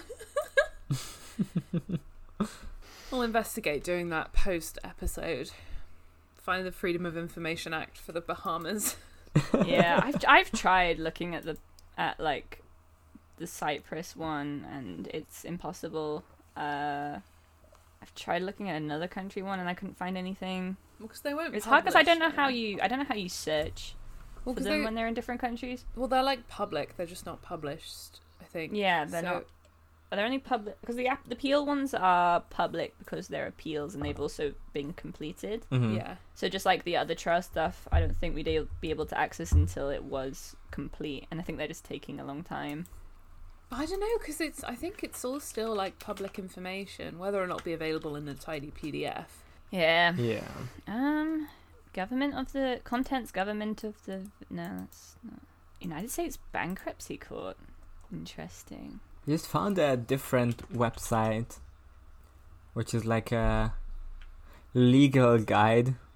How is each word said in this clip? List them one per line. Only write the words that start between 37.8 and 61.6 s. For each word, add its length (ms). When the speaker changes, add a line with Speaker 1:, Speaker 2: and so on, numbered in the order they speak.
Speaker 3:
I 80
don't 200
think 160
we'd 120
a-, 220
be 80
able 160
to 120
access 340
until 360
it 160
was 500
complete, 600
and 100
I 20
think 140
they're 100
just 200
taking 340
a 60
long 180
time. 400
Speaker 2:
I 160
don't 140
know, 180
'cause 200
it's, 260
I 100
think 280
it's 220
all 160
still, 340
like, 240
public 400
information, 800
whether 240
or 40
not 180
be 80
available 420
in 140
a 60
tidy 360
P 200
D 160
F. 360
Speaker 3:
Yeah. 460
Speaker 1:
Yeah. 300
Speaker 3:
Um, 600
government 400
of 180
the, 320
contents 480
government 500
of 220
the, 220
no, 300
that's 440
not. 160
United 300
States 260
Bankruptcy 640
Court. 400
Interesting. 880
Speaker 1:
Just 180
found 320
a 180
different 760
website, 840